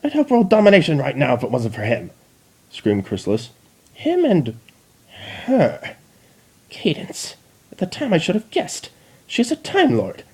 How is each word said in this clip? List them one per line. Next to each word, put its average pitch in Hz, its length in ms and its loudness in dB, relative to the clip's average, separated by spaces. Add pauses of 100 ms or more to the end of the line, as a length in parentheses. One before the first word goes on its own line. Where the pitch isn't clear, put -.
I'd 294 100 -2
help 294 180 0
World 240 200 4
Domination 202 480 6
right 135 180 -2
now 131 180 2
if 120 80 -2
it 123 80 -4
wasn't 113 240 -2
for 110 80 -8
him, 110 280 -2 (600)
screamed 101 360 -2
Chrysalis. 101 440 -4 (440)
Him 349 300 0
and 151 340 2 (880)
her. 226 520 0 (720)
Cadence. - 680 -6 (360)
At - 60 -20
the 190 80 -4
time 240 260 -6
I 175 60 4
should 170 160 -2
have 214 160 -4
guessed. - 400 -6 (360)
She - 160 -4
is 240 80 0
a 302 60 -2
Time 339 400 2
Lord. 95 380 -4